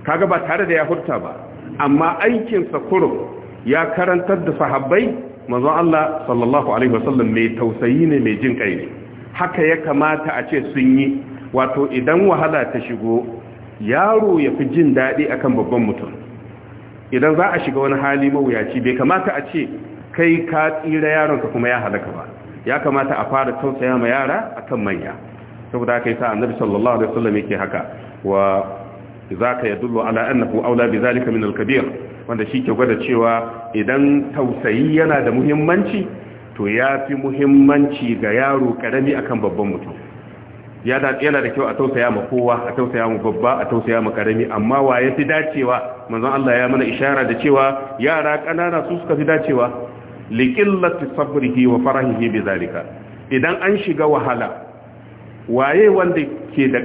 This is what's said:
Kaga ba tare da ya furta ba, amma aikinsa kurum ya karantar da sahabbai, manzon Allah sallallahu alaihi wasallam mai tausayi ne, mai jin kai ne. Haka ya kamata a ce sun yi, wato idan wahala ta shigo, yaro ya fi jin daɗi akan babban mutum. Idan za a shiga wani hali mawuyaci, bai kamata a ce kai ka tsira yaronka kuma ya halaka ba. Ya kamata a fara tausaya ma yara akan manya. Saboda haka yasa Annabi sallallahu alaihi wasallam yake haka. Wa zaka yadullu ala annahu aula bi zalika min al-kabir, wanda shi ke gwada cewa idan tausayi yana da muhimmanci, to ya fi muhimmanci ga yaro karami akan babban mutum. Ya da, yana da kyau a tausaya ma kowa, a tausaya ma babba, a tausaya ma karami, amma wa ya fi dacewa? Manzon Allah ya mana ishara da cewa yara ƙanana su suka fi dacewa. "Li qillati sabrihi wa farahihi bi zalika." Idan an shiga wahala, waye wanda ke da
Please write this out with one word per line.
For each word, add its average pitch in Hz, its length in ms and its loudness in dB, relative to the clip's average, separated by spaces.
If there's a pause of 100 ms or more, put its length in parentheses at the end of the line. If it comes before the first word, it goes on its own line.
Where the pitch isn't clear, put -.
Kaga 165 220 0
ba 139 200 2
tare 175 200 0
da 170 60 0
ya 156 140 2
furta 139 320 -2
ba, - 160 -8 (460)
amma 147 420 4
aikinsa 214 560 0 (100)
kurum 175 380 0 (380)
ya 156 220 2 (100)
karantar 180 480 0
da 156 80 -2
sahabbai, 139 580 0 (380)
manzon 127 260 2
Allah 160 540 2
sallallahu 123 420 2
alaihi 120 240 2
wasallam 117 400 2
mai 113 240 2
tausayi 123 480 2
ne, 147 140 4
mai 110 180 0
jin 120 180 0
kai 101 200 0
ne. 71 120 -8 (440)
Haka 180 340 -2
ya 160 120 4
kamata 156 520 0
a - 180 -4
ce 139 140 0 (100)
sun 131 240 4
yi, 135 240 0 (320)
wato 135 380 0
idan 151 380 4
wahala 156 420 2
ta 120 160 -4
shigo, 117 400 0 (540)
yaro 185 580 4
ya 139 180 2
fi 143 140 0
jin 147 240 4
daɗi 135 340 2
akan 127 280 0
babban 120 240 2 (100)
mutum. - 220 -6 (1000)
Idan 147 260 4
za 175 140 2
a 175 80 0
shiga 139 220 -2
wani 139 200 2
hali 139 300 2
mawuyaci, 127 500 0
bai 123 140 0
kamata 185 400 2
a 143 160 -4
ce 156 180 -4 (440)
kai 165 340 2
ka 156 240 0 (120)
tsira 156 260 0
yaronka 151 420 2
kuma - 180 0
ya 123 120 2
halaka 101 340 -4
ba. 82 100 -10 (400)
Ya 139 160 0
kamata 139 340 0
a 107 160 -2
fara 135 220 0 (100)
tausaya 127 340 0
ma 117 120 2
yara 139 500 -2
akan 120 240 -6
manya. 82 320 -4 (560)
Saboda 120 220 -2 (100)
haka 117 80 0
yasa 117 240 -2
Annabi 113 240 -2
sallallahu 110 400 2
alaihi 107 160 0
wasallam 113 220 0
yake 101 200 -2
haka. 95 300 -4 (380)
Wa 98 420 2 (640)
zaka 120 380 -2
yadullu 117 340 -2
ala 113 280 0
annahu 110 340 0
aula 120 240 2
bi 107 100 0
zalika 123 320 2
min 113 140 0
al-kabir, 110 400 0 (420)
wanda 110 240 -4
shi 127 140 -2
ke 117 100 0
gwada 113 220 2 (100)
cewa 117 680 0
idan 139 600 2
tausayi 127 640 0
yana 151 240 4
da 123 80 2
muhimmanci, 151 800 2 (480)
to 101 100 -2
ya 135 400 0
fi 143 80 -4
muhimmanci 139 1080 4
ga 104 120 0
yaro 131 500 2
karami 135 320 0
akan 127 260 -2
babban 101 380 -2
mutum. - 160 -12 (880)
Ya 131 140 0
da, 139 140 0 (100)
yana 143 200 2
da 120 80 -2
kyau 123 200 -2
a - 40 -4
tausaya 123 360 0
ma 104 160 -2
kowa, 120 400 0
a 123 60 -6
tausaya 120 360 -2
ma 110 140 -2
babba, 113 400 0
a - 40 -2
tausaya 117 360 0
ma 107 80 0
karami, 110 400 0
amma 113 320 2
wa 127 160 4
ya 131 160 2
fi 147 100 0
dacewa? 143 840 -2
Manzon 117 220 -2
Allah 131 260 2
ya 127 100 2
mana 127 160 2
ishara 131 440 0
da 120 100 0
cewa 135 600 2
yara 151 420 0
ƙanana 165 460 -2
su 175 140 -4
suka 160 120 -2
fi 147 100 -2
dacewa. 151 460 2 (600)
"Li 127 240 2
qillati 185 600 2
sabrihi 127 520 2
wa 120 120 4
farahihi 120 540 0
bi 107 100 0
zalika." 87 400 -4 (480)
Idan 160 320 0
an 196 160 2
shiga 156 280 0
wahala, 123 440 0 (1000)
waye 143 400 6
wanda 175 320 4 (340)
ke 135 160 4
da 120 140 0